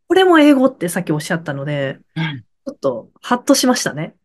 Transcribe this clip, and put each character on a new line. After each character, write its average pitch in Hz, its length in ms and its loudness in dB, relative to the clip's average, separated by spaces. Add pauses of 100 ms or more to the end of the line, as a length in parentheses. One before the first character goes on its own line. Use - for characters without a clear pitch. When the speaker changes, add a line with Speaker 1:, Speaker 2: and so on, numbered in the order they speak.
Speaker 1:
こ 339 60 0
れ 370 100 4
も 349 160 6
英 294 140 6
語 262 120 2
っ 262 100 0
て 175 140 -6
さ 175 120 -6
っ - 20 -6
き 165 80 -4
お 151 60 -2
っ - 20 -6
し 151 120 -6
ゃ 175 40 -2
っ 165 80 -6
た 156 100 -8
の 139 120 -8
で、 143 340 -6 (160)
Speaker 2:
う 160 60 -4
ん。 143 220 -8 (220)
Speaker 1:
ち 269 40 -14
ょ 277 40 -10
っ - 40 -20
と - 340 -6 (100)
ハ - 140 -4
ッ 247 80 -4
と 277 120 4
し - 120 0
ま 247 80 2
し - 80 -6
た 127 100 -6
ね。 156 320 -12